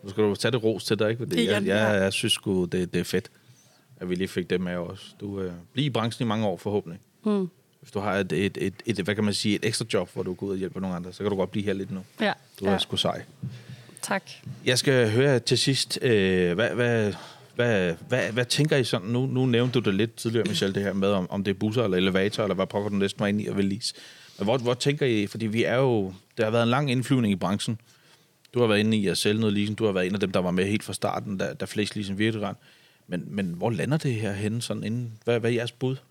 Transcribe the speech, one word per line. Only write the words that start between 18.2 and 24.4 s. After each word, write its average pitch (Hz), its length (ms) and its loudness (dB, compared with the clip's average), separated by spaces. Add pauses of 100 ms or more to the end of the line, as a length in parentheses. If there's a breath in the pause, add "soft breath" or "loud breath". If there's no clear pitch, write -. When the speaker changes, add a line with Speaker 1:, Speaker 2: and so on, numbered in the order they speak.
Speaker 1:
hvad 123 120 0
tænker 147 320 2
I 127 80 4
sådan? 110 240 -2
Nu, 123 180 0
nu 131 200 2
nævnte 120 340 2
du 101 100 -8
det 98 40 2
lidt 110 220 0
tidligere, 113 320 0
Michelle, 101 260 0
det 101 80 0
her 101 100 -2
med, 98 160 2
om, 95 220 0
om 98 140 -4
det 101 60 0
er 95 80 -2
busser 107 260 0
eller 92 120 2
elevator, 95 460 2
eller 98 120 0
hvad 95 120 0
pokker 104 240 -2
du 101 60 -2
næsten 98 240 0
var 104 60 0
inde 104 180 0
i - 20 -4
og 98 100 -4
vil 101 80 2
lease. 98 300 -4 (440 loud breath)
Men 101 60 -4